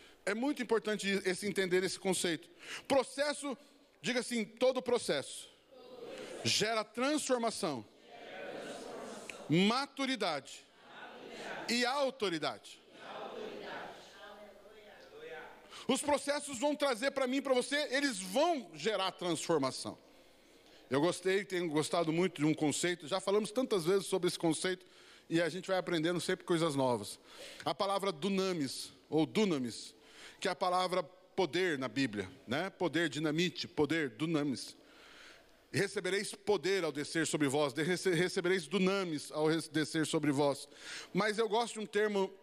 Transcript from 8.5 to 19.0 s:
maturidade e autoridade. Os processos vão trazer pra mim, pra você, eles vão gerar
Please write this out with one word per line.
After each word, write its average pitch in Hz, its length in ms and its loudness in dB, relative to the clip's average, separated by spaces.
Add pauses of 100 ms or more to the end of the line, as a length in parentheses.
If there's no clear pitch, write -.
maturidade 208 1120 0 (1040)
e 233 160 0
autoridade. 196 960 -2 (3000)
Os 262 160 2
processos 285 560 0
vão 285 160 2
trazer 277 360 0
pra 269 140 0
mim, 262 160 0
pra 277 100 0
você, 262 380 2
eles 262 300 0
vão 254 560 2
gerar 185 380 0